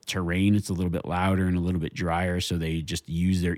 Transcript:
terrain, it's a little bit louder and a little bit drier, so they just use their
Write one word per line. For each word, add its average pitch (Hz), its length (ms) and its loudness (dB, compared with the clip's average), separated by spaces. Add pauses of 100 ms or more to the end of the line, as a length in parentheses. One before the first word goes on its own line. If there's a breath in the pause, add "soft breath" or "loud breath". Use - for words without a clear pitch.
terrain, 92 500 2
it's 104 140 0
a 101 40 -2
little 90 180 -2
bit 82 140 -4
louder 92 400 2
and 90 120 2
a - 20 2
little 87 220 0
bit 78 120 -6
drier, 87 460 -2
so 87 180 -2
they 82 240 -2
just 82 280 -8
use 87 320 2
their 87 160 0